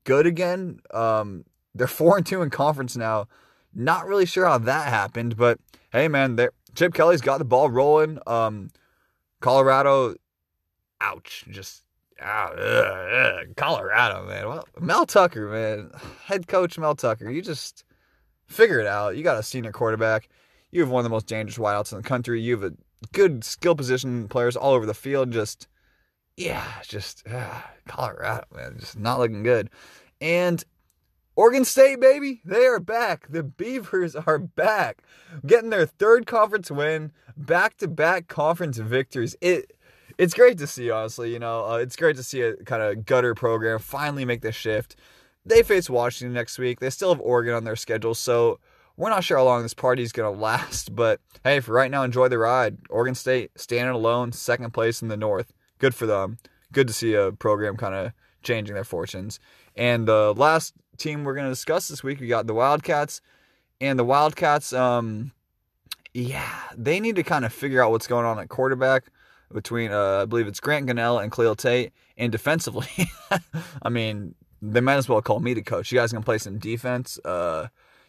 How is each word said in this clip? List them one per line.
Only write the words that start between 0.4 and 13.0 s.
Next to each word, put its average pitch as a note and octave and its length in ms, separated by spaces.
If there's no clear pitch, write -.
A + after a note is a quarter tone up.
Um, G#2+ 520
they're B2+ 120
four E3+ 320
and E3+ 80
two F#3 160
in C#3+ 80
conference C#3 440
now. A2 320
Not D#3 320
really F#3+ 200
sure F#3 200
how C#3+ 120
that C3+ 300
happened, A2+ 500
but A#2+ 200
hey, C#3 160
man, C3+ 280
they're, A#2+ 160
Chip F3 180
Kelly's E3 300
got C3+ 160
the C#3+ 60
ball B2+ 260
rolling. D3+ 560
Um, A2 440
Colorado, C3+ 720
ouch, G2 520
just, G2 320
ah, G2+ 300
ugh, E2 60
ugh. G2+ 880